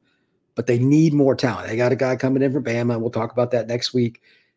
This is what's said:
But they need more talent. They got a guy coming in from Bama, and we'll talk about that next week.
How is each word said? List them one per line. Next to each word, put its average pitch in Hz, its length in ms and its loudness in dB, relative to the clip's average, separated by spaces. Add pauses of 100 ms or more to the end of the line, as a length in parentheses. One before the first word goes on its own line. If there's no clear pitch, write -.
(560)
But - 120 -6
they 120 120 2
need 147 340 4
more 139 220 4
talent. 98 320 -4
They 107 100 -6
got 123 140 2
a 131 40 2
guy 127 200 0
coming 131 260 0
in 139 100 0
from 135 120 -4
Bama, 120 300 -2
and 113 80 -4
we'll 117 100 -4
talk 113 200 -4
about 120 200 -2
that 113 160 -2
next 120 260 -6
week. 120 280 -2 (340)